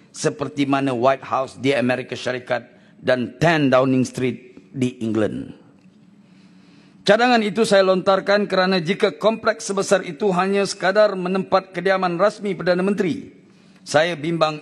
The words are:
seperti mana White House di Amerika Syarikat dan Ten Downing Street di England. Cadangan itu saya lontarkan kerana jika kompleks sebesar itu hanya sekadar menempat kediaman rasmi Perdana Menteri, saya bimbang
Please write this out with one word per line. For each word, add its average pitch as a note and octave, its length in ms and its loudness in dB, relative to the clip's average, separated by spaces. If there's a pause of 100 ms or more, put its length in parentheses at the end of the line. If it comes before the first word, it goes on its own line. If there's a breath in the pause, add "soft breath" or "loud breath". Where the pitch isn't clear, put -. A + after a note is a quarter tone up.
seperti C#3+ 560 -4
mana C#3 240 0
White B2+ 320 2
House B2+ 400 -4
di C3+ 160 2
Amerika B2 400 -2
Syarikat B2 480 -6 (320 soft breath)
dan B2 400 -2
Ten D#3 320 2
Downing C3 320 4
Street B2+ 560 -6 (160)
di B2+ 320 -4
England. G#2 480 -2 (1500 loud breath)
Cadangan A#3 340 4
itu G#3 240 0
saya G3 240 4
lontarkan G3 640 2
kerana F#3 340 0
jika F#3+ 320 0
kompleks A3 540 -2
sebesar G3 340 0
itu F3+ 300 -4
hanya G3 340 0
sekadar G3 480 2
menempat F#3 560 -2
kediaman F3+ 480 -2
rasmi G#3 380 0
Perdana F3+ 260 0
Menteri, F#3+ 480 -2 (540 soft breath)
saya D#3+ 320 0
bimbang D#3 440 -2